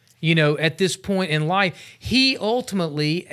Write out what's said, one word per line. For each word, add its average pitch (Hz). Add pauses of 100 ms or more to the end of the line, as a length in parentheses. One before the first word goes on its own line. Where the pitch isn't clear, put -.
(220)
you 160
know, 151
at 156
this 190
point 190
in 156
life, 185 (220)
he 262
ultimately, 175